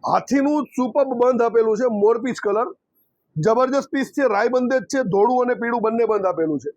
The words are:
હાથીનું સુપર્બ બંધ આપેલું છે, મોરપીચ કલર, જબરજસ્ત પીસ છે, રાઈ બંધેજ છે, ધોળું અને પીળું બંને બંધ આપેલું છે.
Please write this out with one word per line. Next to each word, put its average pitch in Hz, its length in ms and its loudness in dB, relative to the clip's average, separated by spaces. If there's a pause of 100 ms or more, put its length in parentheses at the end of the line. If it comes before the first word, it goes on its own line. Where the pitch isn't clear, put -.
હાથીનું 269 600 0 (100)
સુપર્બ 262 440 -2
બંધ 247 260 2
આપેલું 220 320 2
છે, 247 100 0 (160)
મોરપીચ 226 380 0
કલર, 214 260 -2 (680)
જબરજસ્ત 247 560 0
પીસ 269 200 -2
છે, 285 160 -2
રાઈ 226 280 2
બંધેજ 254 360 0
છે, 269 120 0
ધોળું 240 400 2
અને 240 180 -2
પીળું 233 200 -2
બંને 220 280 0
બંધ 202 160 0
આપેલું 160 340 0
છે. 143 180 -10